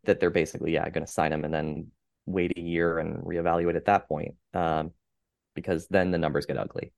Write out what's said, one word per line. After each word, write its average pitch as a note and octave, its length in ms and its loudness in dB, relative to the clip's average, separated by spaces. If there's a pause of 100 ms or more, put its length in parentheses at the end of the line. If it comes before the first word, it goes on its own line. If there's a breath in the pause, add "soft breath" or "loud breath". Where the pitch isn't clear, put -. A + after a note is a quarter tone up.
that G2+ 160 4
they're F2 100 4
basically, E2 440 0
yeah, D#2 160 0
gonna D#2+ 180 -4
sign D#2 240 0
him D2+ 140 0
and D#2 80 -2
then D#2 340 -4 (380)
wait F2+ 320 0
a - 40 -8
year E2+ 380 0
and D#2+ 240 -6
reevaluate E2+ 540 0
at - 80 -4
that G2+ 240 4
point, D2+ 260 -4 (180)
um, E2 380 0 (640)
because F2 320 -2
then F2+ 240 4
the F2 60 2
numbers D2+ 280 0
get - 120 -4
ugly - 400 -8